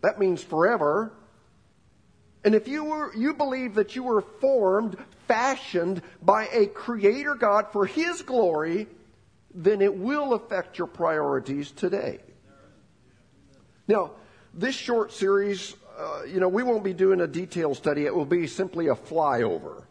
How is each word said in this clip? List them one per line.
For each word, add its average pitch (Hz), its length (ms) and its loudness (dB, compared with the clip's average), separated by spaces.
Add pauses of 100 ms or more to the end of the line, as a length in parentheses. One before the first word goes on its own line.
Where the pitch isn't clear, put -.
that 202 160 2
means 180 240 2
forever, 160 680 2 (1300)
and 208 100 4
if 220 140 2
you 294 160 -6
were, 302 320 -6
you 254 180 0
believe 262 400 -4
that 202 220 0
you 254 80 -8
were 233 180 2
formed, 214 760 0 (320)
fashioned 190 760 0 (180)
by 208 300 4
a 220 160 4
creator 240 680 0
God 214 380 2
for 202 160 2
his 330 340 -4
glory, 175 640 0 (720)
then 196 260 2
it 196 160 2
will 269 360 -2
affect 196 440 -4
your 175 80 -4
priorities 143 880 -2
today. - 480 -4 (1700)
Now, 196 240 2 (420)
this 240 220 -4
short 226 380 -2
series, 196 600 0 (240)
uh, 151 280 -10
you 180 140 -4
know, 185 80 4
we 190 140 0
won't 233 220 0
be 190 100 -2
doing 190 280 4
a 170 60 0
detailed 160 500 -2
study. 147 280 0
It 143 80 0
will 156 120 0
be 170 200 2
simply 170 420 -4
a 127 80 4
flyover. 120 960 -2